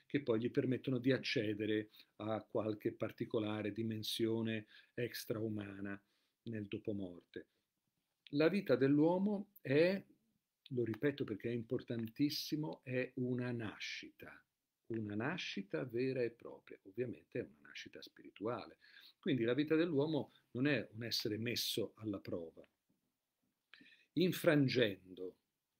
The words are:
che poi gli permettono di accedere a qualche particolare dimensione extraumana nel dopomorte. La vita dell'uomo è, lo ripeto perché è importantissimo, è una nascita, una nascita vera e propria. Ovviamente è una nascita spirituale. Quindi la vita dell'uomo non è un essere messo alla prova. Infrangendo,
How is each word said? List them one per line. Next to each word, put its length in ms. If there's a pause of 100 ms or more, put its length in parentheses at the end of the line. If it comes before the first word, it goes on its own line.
che 160
poi 180
gli 100
permettono 480
di 140
accedere 800 (280)
a 240
qualche 520
particolare 800
dimensione 920 (260)
extraumana 1080 (420)
nel 240
dopomorte. 800 (840)
La 160
vita 300
dell'uomo 720 (100)
è, 420 (720)
lo 120
ripeto 400
perché 260
è 40
importantissimo, 1300
è 320
una 360
nascita, 920 (440)
una 280
nascita 720
vera 360
e 100
propria. 520
Ovviamente 560
è 40
una 240
nascita 340
spirituale. 760 (420)
Quindi 240
la 100
vita 220
dell'uomo 580 (180)
non 160
è 240
un 120
essere 340
messo 580
alla 240
prova. 460 (1600)
Infrangendo, 1120 (440)